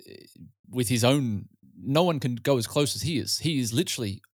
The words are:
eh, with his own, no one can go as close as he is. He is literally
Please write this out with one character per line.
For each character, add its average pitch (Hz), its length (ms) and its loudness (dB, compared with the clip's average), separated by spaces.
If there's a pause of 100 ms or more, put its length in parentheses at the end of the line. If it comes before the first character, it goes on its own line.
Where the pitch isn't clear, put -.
eh, - 180 -20 (440)
with 123 180 -2
his 120 160 2
own, 123 400 2 (400)
no 147 200 4
one 160 160 0
can 123 160 -2
go 135 220 2
as 113 100 -2
close 147 280 0
as - 60 -6
he - 160 -2
is. - 240 -4
He 156 180 0
is 117 140 -2
literally 117 460 -2 (180)